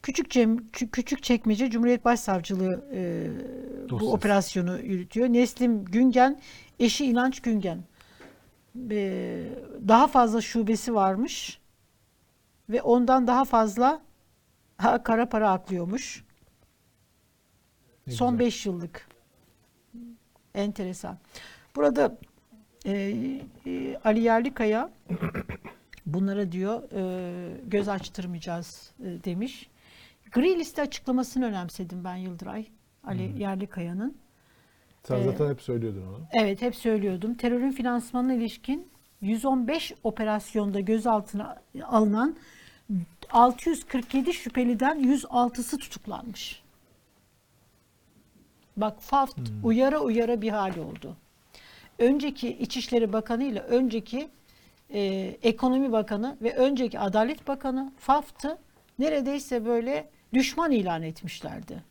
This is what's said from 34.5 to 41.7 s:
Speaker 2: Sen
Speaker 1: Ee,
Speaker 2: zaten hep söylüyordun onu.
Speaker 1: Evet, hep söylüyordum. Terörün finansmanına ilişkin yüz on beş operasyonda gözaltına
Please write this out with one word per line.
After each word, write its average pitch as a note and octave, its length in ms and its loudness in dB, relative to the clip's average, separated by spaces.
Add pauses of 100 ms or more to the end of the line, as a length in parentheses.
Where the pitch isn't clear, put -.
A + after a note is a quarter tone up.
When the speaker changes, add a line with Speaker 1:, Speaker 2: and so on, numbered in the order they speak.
Speaker 2:
Sen B2+ 160 0
Speaker 1:
Ee, A#2+ 40 2
Speaker 2:
zaten C#3+ 260 2
hep C3 120 -4
söylüyordun A2+ 400 -4
onu. F#2+ 180 -12 (120)
Speaker 1:
Evet, G#3 300 2
hep A#3+ 140 -2
söylüyordum. G#3 580 0
Terörün B3 380 0
finansmanına B3 640 -2
ilişkin B3+ 540 -4 (340)
yüz A3 240 0
on C4 220 2
beş D#4+ 260 -4 (100)
operasyonda G#3+ 760 -2
gözaltına G#3+ 840 0 (220)